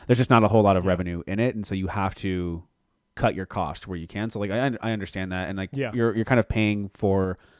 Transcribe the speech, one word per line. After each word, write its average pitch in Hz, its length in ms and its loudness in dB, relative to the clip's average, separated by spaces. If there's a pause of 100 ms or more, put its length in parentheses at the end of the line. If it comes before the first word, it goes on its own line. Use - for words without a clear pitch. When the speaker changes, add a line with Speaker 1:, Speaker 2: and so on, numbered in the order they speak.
Speaker 1:
there's 120 140 4
just 127 100 0
not 113 140 8
a 107 40 4
whole 110 140 6
lot 98 160 6
of 90 60 2
Speaker 2:
Yeah. 95 60 0
Speaker 1:
revenue 87 360 -2
in 98 140 -4
it, 120 160 0
and 107 100 -6
so - 80 -6
you 95 140 -2
have 95 280 -2
to 87 480 -4 (520)
cut - 180 0
your 92 140 -6
cost 85 400 -6
where 92 100 -6
you 82 100 -10
can. 104 220 -6
So, 107 100 -8
like, 101 120 -2
I 110 80 -2
un-, 127 220 -2
I 113 100 -2
understand 95 400 -6
that, 92 180 -4
and, 98 80 -6
like, 95 160 -6
Speaker 2:
Yeah. 135 200 -6
Speaker 1:
you're, 117 220 2
you're 110 100 0
kind 123 140 4
of 110 80 2
paying 104 460 0
for 95 460 0 (200)